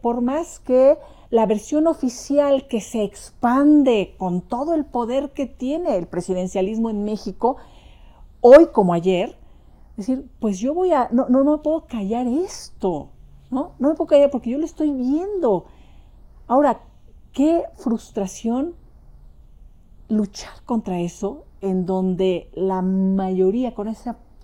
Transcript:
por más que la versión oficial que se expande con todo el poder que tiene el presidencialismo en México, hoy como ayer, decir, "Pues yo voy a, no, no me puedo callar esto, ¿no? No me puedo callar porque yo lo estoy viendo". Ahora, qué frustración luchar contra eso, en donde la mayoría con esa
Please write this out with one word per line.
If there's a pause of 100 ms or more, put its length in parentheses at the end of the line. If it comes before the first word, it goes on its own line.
por
más
que (320)
la
versión
oficial
que
se
expande
con
todo
el
poder
que
tiene
el
presidencialismo
en
México, (840)
hoy
como
ayer, (580)
decir, (100)
"Pues
yo
voy
a,
no,
no
me
puedo
callar
esto, (420)
¿no?
No
me
puedo
callar
porque
yo
lo
estoy
viendo". (840)
Ahora, (500)
qué (120)
frustración (1300)
luchar (140)
contra
eso, (160)
en
donde
la
mayoría
con
esa (260)